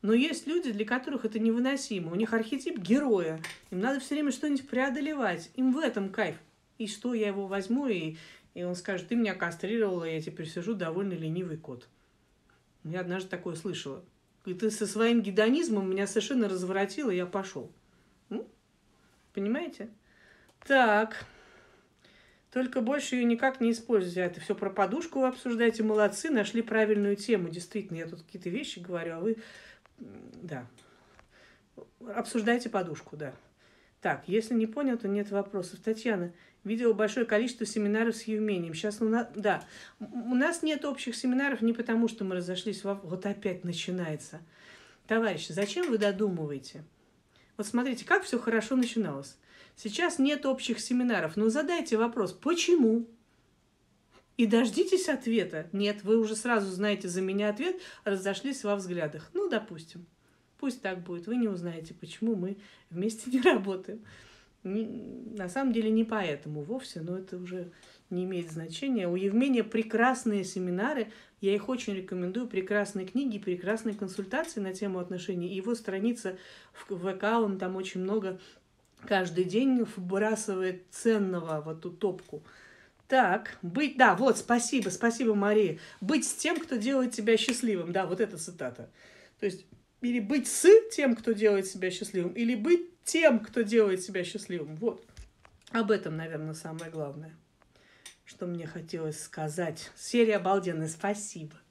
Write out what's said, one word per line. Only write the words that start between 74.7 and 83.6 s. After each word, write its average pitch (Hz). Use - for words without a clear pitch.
тему 190
отношений. 180
Его 196
страница 202
в -
В 185
К, 214
он 196
там 185
очень 185
много 190
каждый 180
день 240
вбрасывает 190
ценного 180
в 151
эту 160
топку. 170
Так, 220